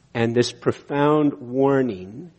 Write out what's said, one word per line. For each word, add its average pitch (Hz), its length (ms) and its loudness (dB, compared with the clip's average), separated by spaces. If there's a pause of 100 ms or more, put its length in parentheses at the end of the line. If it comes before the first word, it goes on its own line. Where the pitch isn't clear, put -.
(160)
and 117 200 0
this 120 160 2
profound 147 840 0
warning 127 1040 -2